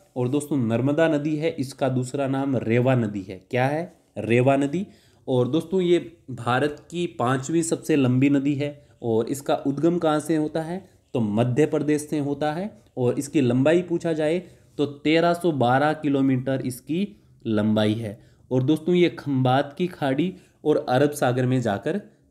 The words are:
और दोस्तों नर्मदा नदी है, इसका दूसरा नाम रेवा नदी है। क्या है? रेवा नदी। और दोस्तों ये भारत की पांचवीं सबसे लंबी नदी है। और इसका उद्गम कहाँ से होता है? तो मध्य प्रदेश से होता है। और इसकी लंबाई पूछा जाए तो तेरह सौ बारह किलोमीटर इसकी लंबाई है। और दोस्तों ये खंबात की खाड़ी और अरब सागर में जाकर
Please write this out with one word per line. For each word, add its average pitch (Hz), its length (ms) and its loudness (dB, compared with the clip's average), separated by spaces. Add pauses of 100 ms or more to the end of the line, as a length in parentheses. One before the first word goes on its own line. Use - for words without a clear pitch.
(160)
और 123 120 -2
दोस्तों 143 280 -2
नर्मदा 131 520 2
नदी 151 280 0
है, 156 140 -2
इसका 135 380 -4
दूसरा 127 380 -2
नाम 135 300 -2
रेवा 120 380 2
नदी 104 280 -2
है। 92 280 -14
क्या 123 160 0
है? 156 340 -6 (180)
रेवा 123 380 4
नदी। 143 300 -2 (420)
और 123 200 2
दोस्तों 165 320 -2
ये 170 360 0 (140)
भारत 127 600 -2
की 175 160 -4
पांचवीं 135 560 -2
सबसे 160 340 -2
लंबी 131 340 4
नदी 143 240 2
है। 143 320 -8 (160)
और 113 260 0
इसका - 260 -2
उद्गम 143 440 0
कहाँ 156 220 2
से 160 160 -2
होता 156 260 -2
है? 175 260 -10 (260)
तो 131 60 0
मध्य 120 460 2
प्रदेश 147 360 0
से 151 160 -6
होता 143 340 -4
है। 190 300 -10 (140)
और 123 220 0
इसकी 131 220 -2
लंबाई 135 420 4
पूछा 170 300 -4
जाए 156 300 -2 (360)
तो 147 80 0
तेरह 165 480 2
सौ 175 180 -2
बारह 135 400 2
किलोमीटर 135 720 0
इसकी 165 560 -6 (240)
लंबाई 107 480 2
है। 110 260 -8 (300)
और 127 120 2
दोस्तों 156 320 0
ये 175 140 6
खंबात 131 680 0
की 180 80 -2
खाड़ी 156 480 -2 (300)
और 151 240 0
अरब 135 220 2
सागर 131 360 0
में 127 140 0
जाकर 117 420 -2 (280)